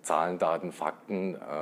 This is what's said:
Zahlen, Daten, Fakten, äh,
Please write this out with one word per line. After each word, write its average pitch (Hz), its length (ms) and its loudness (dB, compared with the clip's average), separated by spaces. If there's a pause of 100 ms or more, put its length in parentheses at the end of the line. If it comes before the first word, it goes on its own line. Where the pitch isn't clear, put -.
Zahlen, 85 380 2
Daten, 85 340 2
Fakten, 92 640 -2
äh, - 40 -10 (240)